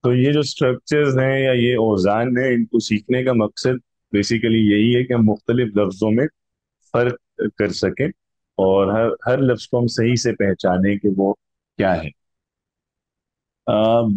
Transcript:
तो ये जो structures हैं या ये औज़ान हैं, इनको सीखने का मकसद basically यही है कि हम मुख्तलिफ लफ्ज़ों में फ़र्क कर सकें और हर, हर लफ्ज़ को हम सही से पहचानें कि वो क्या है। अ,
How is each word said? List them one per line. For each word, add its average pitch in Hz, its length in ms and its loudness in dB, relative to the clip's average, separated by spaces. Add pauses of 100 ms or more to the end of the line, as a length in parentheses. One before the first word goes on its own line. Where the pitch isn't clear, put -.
तो 123 100 2
ये 127 200 2
जो 147 100 0
structures 139 720 -2
हैं 135 220 0
या 131 140 0
ये 123 220 2
औज़ान 110 640 0
हैं, 127 140 0
इनको 117 280 0
सीखने 123 440 -2
का 127 100 0
मकसद 123 460 0 (360)
basically 110 560 2
यही 107 220 4
है 123 100 2
कि 123 100 -4
हम 120 80 2
मुख्तलिफ 107 560 0
लफ्ज़ों 101 340 0
में 123 160 0 (680)
फ़र्क 123 260 -2 (220)
कर 104 300 -4
सकें 104 400 -4 (480)
और 98 320 2
हर, 110 240 0 (120)
हर 131 140 0
लफ्ज़ 127 300 0
को 123 80 -2
हम 120 80 0
सही 117 300 0
से 113 140 -2
पहचानें 98 680 0
कि 104 100 0
वो 98 300 -2 (380)
क्या 95 160 0
है। 80 160 -6 (1600)
अ, 113 340 2 (160)